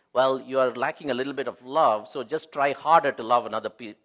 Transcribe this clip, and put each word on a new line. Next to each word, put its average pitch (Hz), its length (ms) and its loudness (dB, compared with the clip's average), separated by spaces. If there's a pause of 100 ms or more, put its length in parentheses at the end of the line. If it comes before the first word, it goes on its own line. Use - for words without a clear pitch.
(140)
"Well, 135 260 2
you 131 200 -4
are 131 120 2
lacking 139 380 -6
a 123 60 -2
little 135 180 -4
bit 135 140 -6
of 120 180 -12
love, 127 420 2
so 135 160 -8
just 151 280 -8
try 143 220 0
harder 147 380 4
to 123 120 -6
love 117 240 2
another 107 240 -6
pe-, 107 340 -16